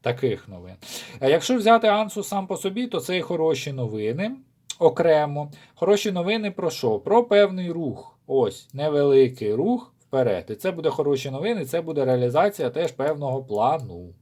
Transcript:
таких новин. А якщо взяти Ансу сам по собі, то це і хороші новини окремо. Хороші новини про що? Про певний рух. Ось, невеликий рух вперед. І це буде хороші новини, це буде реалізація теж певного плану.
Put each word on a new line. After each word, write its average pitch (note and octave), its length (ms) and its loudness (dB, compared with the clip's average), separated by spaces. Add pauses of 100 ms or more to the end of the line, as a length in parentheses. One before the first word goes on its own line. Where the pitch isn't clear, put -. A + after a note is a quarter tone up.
таких B2 460 -2
новин. F#2 280 -16 (440)
А C3+ 80 0
якщо E3+ 300 2
взяти A3+ 300 4
Ансу G#3 360 0
сам F#3+ 240 -4
по F#3+ 100 -4
собі, G3+ 300 -4
то F3 120 -4
це F#3 180 -4
і E3+ 40 -2
хороші D#3+ 500 -2
новини A#2+ 600 -4 (480)
окремо. D3+ 720 2 (240)
Хороші G3+ 360 2
новини G3 400 -2
про F3 180 -4
що? G#2+ 300 -2
Про A#3 240 2
певний F#3+ 480 2
рух. D#3+ 560 -8
Ось, B2+ 460 0
невеликий C3+ 800 4
рух G#3+ 460 -2
вперед. A2+ 500 0
І G#2+ 60 -6
це F#3 160 -2
буде D#3+ 180 -2
хороші C#3+ 420 -2
новини, F3 340 -4
це E3 160 -4
буде C#3+ 240 -2
реалізація C3 640 2
теж E3 220 -4
певного C#3 520 -4
плану. G#2 800 -2